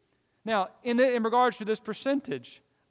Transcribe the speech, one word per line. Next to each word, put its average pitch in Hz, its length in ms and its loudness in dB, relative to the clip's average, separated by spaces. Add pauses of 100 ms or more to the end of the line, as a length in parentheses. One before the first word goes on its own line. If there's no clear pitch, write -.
(460)
Now, 208 240 0 (140)
in 240 140 -2
the, 254 160 4
in 233 80 0
regards 240 360 2
to 214 80 -8
this 214 140 -2
percentage, 214 840 -6 (300)